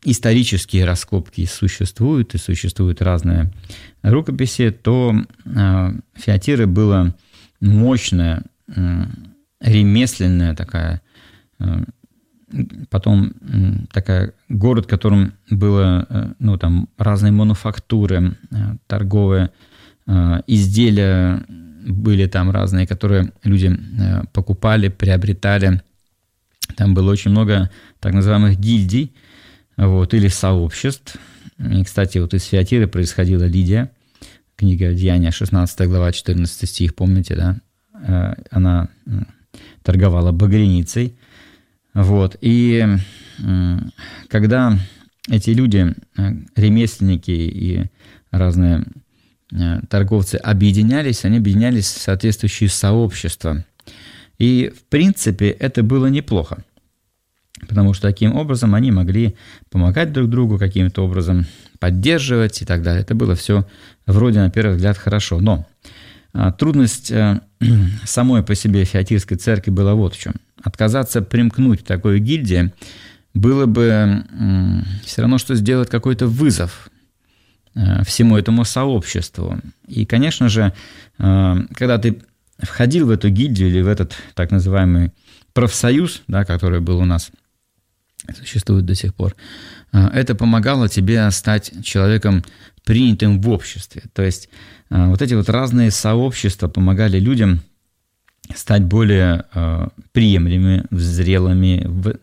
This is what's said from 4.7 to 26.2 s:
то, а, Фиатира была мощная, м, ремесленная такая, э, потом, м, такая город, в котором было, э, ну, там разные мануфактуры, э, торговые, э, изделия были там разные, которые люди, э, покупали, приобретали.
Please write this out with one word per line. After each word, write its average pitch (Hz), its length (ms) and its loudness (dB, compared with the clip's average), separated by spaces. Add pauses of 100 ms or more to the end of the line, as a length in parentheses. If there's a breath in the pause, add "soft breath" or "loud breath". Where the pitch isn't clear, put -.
то, 120 440 0 (300)
а, 95 480 0 (220)
Фиатира 110 520 0
была 95 480 2 (460 soft breath)
мощная, 104 800 2 (240)
м, 87 680 -6 (260)
ремесленная 101 920 2
такая, 82 480 -6 (580 soft breath)
э, 90 240 -4 (1080)
потом, 101 520 0
м, 98 500 -2
такая 95 420 -2 (140)
город, 113 380 0
в - 40 -12
котором 98 440 2 (160)
было, 98 600 2
э, 110 300 -6
ну, 101 180 0
там 87 400 0
разные 104 340 2
мануфактуры, 104 1080 0 (140)
э, - 40 -8 (320)
торговые, 98 640 0 (560 soft breath)
э, 87 400 2
изделия 98 960 2 (420)
были 101 420 0
там 92 240 -2
разные, 95 360 0
которые 98 440 0 (120)
люди, 98 240 2
э, 92 560 -2 (100)
покупали, 101 560 0
приобретали. 95 920 0 (960)